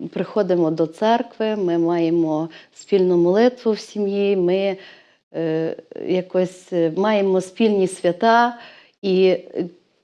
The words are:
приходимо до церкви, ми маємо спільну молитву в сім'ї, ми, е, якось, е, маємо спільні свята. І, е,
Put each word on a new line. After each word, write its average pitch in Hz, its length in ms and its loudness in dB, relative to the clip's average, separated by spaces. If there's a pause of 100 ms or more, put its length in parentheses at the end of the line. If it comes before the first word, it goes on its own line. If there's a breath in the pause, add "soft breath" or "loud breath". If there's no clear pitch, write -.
(120)
приходимо 180 580 0
до 160 160 -2
церкви, 220 680 -2
ми 175 220 -2
маємо 165 720 0 (260 loud breath)
спільну 185 420 0
молитву 220 560 2
в 208 60 -2
сім'ї, 202 580 -2
ми, 190 400 0 (580 loud breath)
е, 160 420 -4 (300)
якось, 180 640 -4
е, 165 240 0
маємо 196 440 2
спільні 196 480 0
свята. 226 720 2 (440 loud breath)
І, 190 240 2
е, - 380 -2 (400)